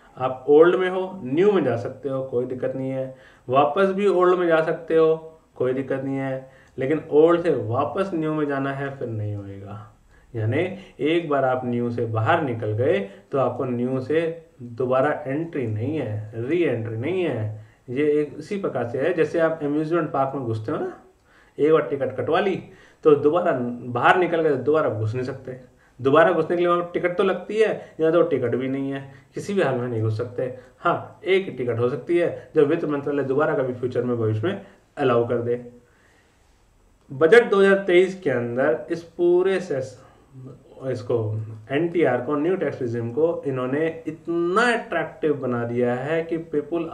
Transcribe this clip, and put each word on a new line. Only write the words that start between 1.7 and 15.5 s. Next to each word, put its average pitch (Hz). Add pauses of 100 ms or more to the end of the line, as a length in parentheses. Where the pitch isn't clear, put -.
सकते 127
हो, 131
कोई 123
दिक्कत 131
नहीं 131
है। 131 (340)
वापस 147
भी 190
ओल्ड 180
में 175
जा 160
सकते 160
हो, 160 (180)
कोई 127
दिक्कत 135
नहीं 135
है, 135 (280)
लेकिन 143
ओल्ड 165
से 160
वापस 123
न्यू 156
में 151
जाना 139
है, 139
फिर 127
नहीं 107
होएगा। 101 (420)
यानी 143 (220)
एक 160
बार 139
आप 127
न्यू 120
से 117
बाहर 113
निकल 110
गए, 139
तो -
आपको 147
न्यू 123
से 160 (120)
दोबारा 127
एंट्री 147